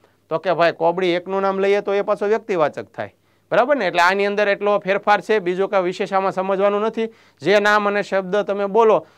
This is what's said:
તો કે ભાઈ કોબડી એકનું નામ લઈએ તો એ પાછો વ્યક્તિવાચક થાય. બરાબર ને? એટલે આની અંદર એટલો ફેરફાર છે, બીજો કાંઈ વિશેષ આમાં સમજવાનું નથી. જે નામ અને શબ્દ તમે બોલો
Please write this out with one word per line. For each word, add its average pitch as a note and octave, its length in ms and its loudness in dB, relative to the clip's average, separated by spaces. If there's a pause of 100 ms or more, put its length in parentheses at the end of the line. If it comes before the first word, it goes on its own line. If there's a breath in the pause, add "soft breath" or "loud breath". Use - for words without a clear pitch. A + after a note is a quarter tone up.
(280)
તો D#3 100 -4
કે F3 140 -2
ભાઈ D#3+ 200 2
કોબડી E3+ 420 0
એકનું F#3+ 280 -4
નામ F#3+ 160 0
લઈએ G3 220 2
તો G3+ 140 -4
એ G3+ 80 0
પાછો G#3 240 -2
વ્યક્તિવાચક F3+ 600 -2 (100)
થાય. G#2 180 -10 (380)
બરાબર B3+ 240 2
ને? G#3+ 100 -2
એટલે E3+ 160 2
આની G3 240 2
અંદર G3+ 220 0
એટલો G3+ 300 0
ફેરફાર G3+ 420 0
છે, G#3+ 180 0
બીજો F3+ 280 -2
કાંઈ G3 180 0
વિશેષ F#3 280 -4
આમાં F#3+ 200 0
સમજવાનું G3 480 0
નથી. A3 260 -4 (360 soft breath)
જે G3 180 4
નામ G#3 280 2
અને G3+ 140 -2
શબ્દ F#3+ 340 -4
તમે G3+ 300 -2
બોલો G#3 400 2 (120 soft breath)